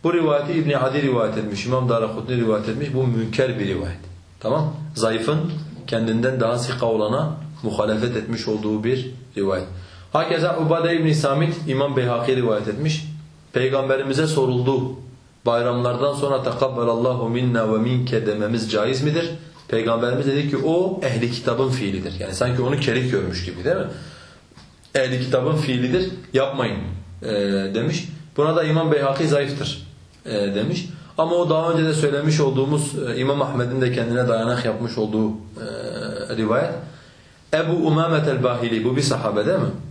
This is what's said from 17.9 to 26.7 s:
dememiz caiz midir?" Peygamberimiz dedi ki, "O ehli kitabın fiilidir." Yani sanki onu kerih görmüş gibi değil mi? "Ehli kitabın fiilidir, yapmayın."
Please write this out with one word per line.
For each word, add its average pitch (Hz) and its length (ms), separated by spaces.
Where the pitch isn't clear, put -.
dememiz 107 460
caiz 127 300
midir?" 165 280
Peygamberimiz 117 580
dedi 143 240
ki, - 140
"O 180 380
ehli 120 280
kitabın 127 380
fiilidir." 98 520
Yani 95 140
sanki 123 280
onu 135 180
kerih 127 300
görmüş 90 340
gibi 90 200
değil 170 120
mi? - 100
"Ehli 127 300
kitabın 135 320
fiilidir, 127 540
yapmayın." 135 460